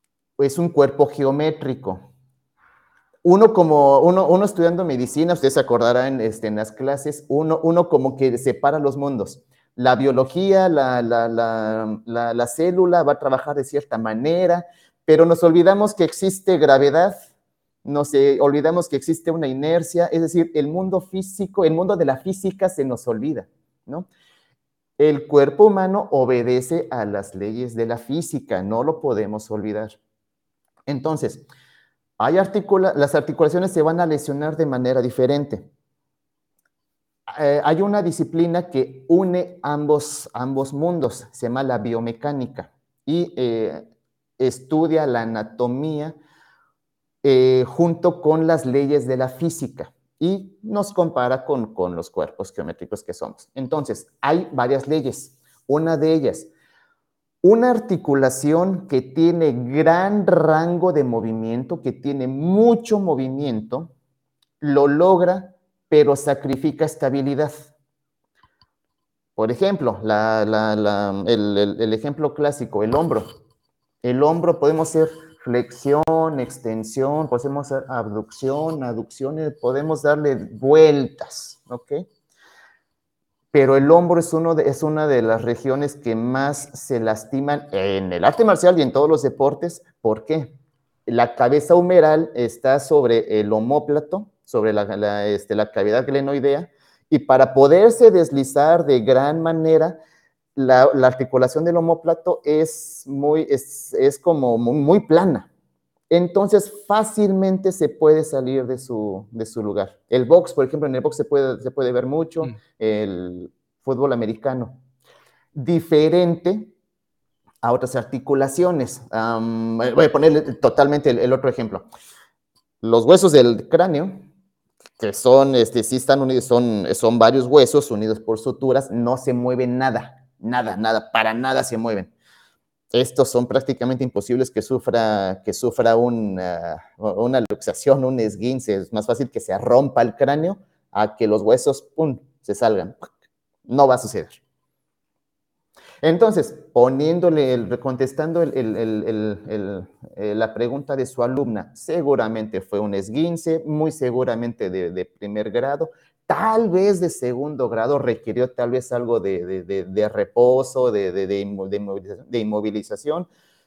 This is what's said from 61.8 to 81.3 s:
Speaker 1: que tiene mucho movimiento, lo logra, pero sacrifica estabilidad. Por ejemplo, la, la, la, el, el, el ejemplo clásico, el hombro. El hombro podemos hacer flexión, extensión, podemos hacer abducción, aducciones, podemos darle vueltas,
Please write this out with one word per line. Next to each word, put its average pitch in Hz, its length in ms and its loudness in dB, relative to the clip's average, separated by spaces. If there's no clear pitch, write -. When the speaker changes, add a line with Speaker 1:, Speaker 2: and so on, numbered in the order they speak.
Speaker 1:
que 127 100 -4
tiene 135 360 -6
mucho 208 720 2
movimiento, 135 920 -6
lo 143 260 2
logra, 180 680 2
pero 143 280 6
sacrifica 139 680 -4
estabilidad. 139 680 -2
Por 110 180 -2
ejemplo, 151 500 -2
la, 110 440 0
la, 107 280 0
la, 101 520 -2
el, 104 320 0
el, 101 220 -2
el 110 120 -2
ejemplo 147 420 -4
clásico, 131 480 -4
el 110 120 -2
hombro. 147 300 -2
El 127 200 -2
hombro 165 360 2
podemos 160 300 0
hacer 160 200 2
flexión, 151 960 -2
extensión, 127 880 -6
podemos 139 420 -6
hacer 131 180 -6
abducción, 131 960 -6
aducciones, 135 760 -8
podemos 143 420 -4
darle 147 320 0
vueltas, 139 1300 2